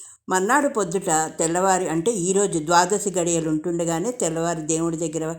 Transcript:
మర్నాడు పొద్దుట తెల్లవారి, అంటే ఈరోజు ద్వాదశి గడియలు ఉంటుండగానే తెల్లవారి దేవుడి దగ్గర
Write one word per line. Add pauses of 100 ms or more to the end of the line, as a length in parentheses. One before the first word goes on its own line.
(300)
మర్నాడు
పొద్దుట (280)
తెల్లవారి,
అంటే
ఈరోజు
ద్వాదశి
గడియలు
ఉంటుండగానే
తెల్లవారి
దేవుడి
దగ్గర